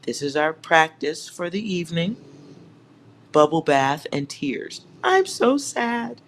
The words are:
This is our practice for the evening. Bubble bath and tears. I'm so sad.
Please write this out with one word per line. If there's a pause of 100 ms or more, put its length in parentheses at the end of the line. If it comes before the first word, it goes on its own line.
This
is
our
practice
for
the (120)
evening. (1120)
Bubble
bath
and
tears. (180)
I'm
so
sad.